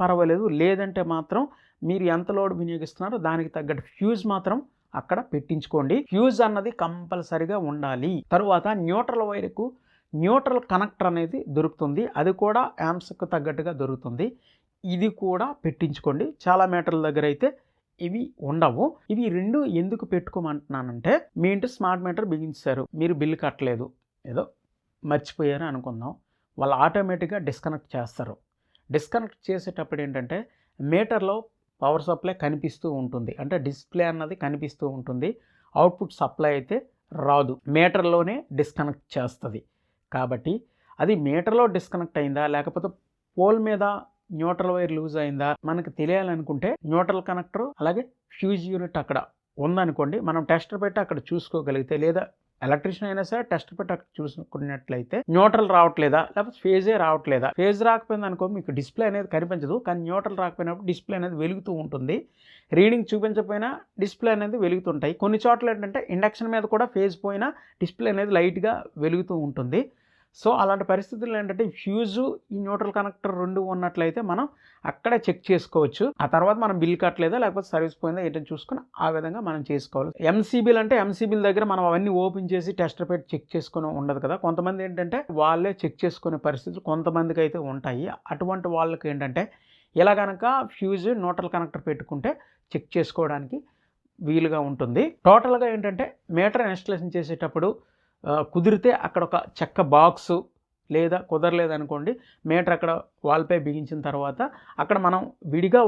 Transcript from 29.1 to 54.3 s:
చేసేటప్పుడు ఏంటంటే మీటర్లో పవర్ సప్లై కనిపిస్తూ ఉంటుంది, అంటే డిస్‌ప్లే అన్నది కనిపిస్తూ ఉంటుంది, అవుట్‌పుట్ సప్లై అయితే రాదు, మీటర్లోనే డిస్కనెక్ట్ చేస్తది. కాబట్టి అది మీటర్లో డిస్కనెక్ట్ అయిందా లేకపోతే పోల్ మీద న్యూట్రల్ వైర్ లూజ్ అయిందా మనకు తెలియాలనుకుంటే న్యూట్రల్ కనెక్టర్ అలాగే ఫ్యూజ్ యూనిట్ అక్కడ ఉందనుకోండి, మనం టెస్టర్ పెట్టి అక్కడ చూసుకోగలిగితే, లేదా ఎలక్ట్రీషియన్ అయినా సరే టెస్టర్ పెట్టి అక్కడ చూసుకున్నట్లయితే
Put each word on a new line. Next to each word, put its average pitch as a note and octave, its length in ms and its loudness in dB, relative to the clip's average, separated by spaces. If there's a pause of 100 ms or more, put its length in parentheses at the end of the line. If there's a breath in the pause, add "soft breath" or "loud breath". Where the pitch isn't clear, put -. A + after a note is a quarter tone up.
చేసేటప్పుడు F3 560 -6
ఏంటంటే C#3 340 -6 (420)
మీటర్లో G3 580 0 (440)
పవర్ D3 280 2
సప్లై F3 240 -2 (100)
కనిపిస్తూ D3+ 440 -4 (120)
ఉంటుంది, B2 320 -6 (100)
అంటే C#3+ 140 -4 (100)
డిస్‌ప్లే E3+ 460 -2
అన్నది D#3+ 320 -8
కనిపిస్తూ D3 420 -6 (120)
ఉంటుంది, B2+ 320 -4 (460 soft breath)
అవుట్‌పుట్ F3+ 460 2
సప్లై D3+ 360 0
అయితే C#3 200 -4 (520)
రాదు, C#3 260 4 (220)
మీటర్లోనే F3 580 4 (240)
డిస్కనెక్ట్ D3 480 -4 (100)
చేస్తది. B2 440 -6 (500)
కాబట్టి B2+ 400 -2 (480 soft breath)
అది E3+ 140 4 (120)
మీటర్లో F3 380 4 (120)
డిస్కనెక్ట్ F3 460 -4
అయిందా C#3+ 220 -2 (120)
లేకపోతే D3 340 -4 (480)
పోల్ G#3 300 6
మీద G#3 160 0 (560)
న్యూట్రల్ F3+ 360 0
వైర్ F3 220 0
లూజ్ D#3 240 -6
అయిందా C#3+ 280 -2 (200)
మనకు E3 280 -4
తెలియాలనుకుంటే D#3+ 720 -2 (220)
న్యూట్రల్ F#3 380 2
కనెక్టర్ F3+ 360 -6 (160)
అలాగే F3 200 0 (360)
ఫ్యూజ్ F#3+ 340 0
యూనిట్ F3+ 300 -6
అక్కడ C#3 180 -4 (380)
ఉందనుకోండి, D#3+ 600 0 (100)
మనం D#3+ 220 0
టెస్టర్ E3 320 0
పెట్టి G3+ 220 -2
అక్కడ D#3+ 160 -4 (100)
చూసుకోగలిగితే, C#3+ 680 -2
లేదా E3 260 2 (380)
ఎలక్ట్రీషియన్ D3 480 -2
అయినా G3 200 -2
సరే A#3 120 -2 (100)
టెస్టర్ F3 280 -4
పెట్టి F#3 160 -4
అక్కడ - 220 -12
చూసుకున్నట్లయితే C#3 1000 -8 (160)